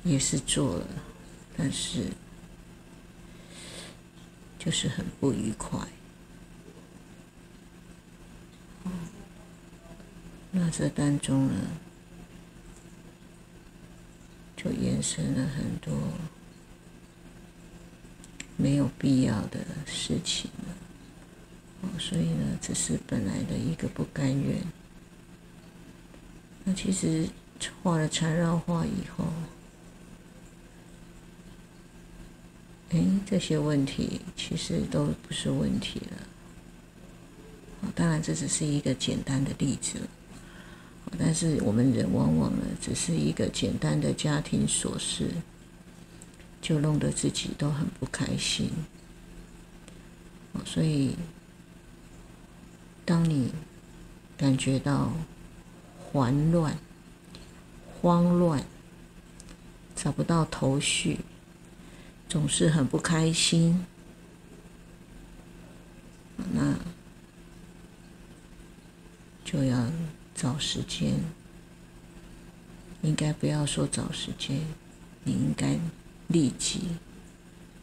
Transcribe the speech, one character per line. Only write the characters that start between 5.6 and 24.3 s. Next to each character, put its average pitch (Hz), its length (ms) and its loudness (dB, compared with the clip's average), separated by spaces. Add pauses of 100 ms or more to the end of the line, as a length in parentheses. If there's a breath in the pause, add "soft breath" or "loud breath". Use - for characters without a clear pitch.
那 175 220 4
这 151 180 2
当 143 300 2
中 135 280 4
呢， - 60 2 (3000)
就 - 160 -4
延 139 320 2
伸 - 320 0
了 262 120 2
很 - 300 -2
多 - 160 -4 (2500)
没 143 220 6
有 139 200 6
必 131 240 6
要 131 260 4
的 - 120 -6 (260)
事 - 400 -2
情 - 240 -2 (160)
了。 - 100 -8 (1040)
哦， 185 80 -4 (100)
所 - 180 -2
以 165 140 4
呢， 151 280 0
只 - 140 -4
是 - 320 0
本 - 220 0
来 - 160 0
的 - 120 -2
一 160 200 0
个 - 120 -4
不 156 180 -2
甘 147 220 0 (140)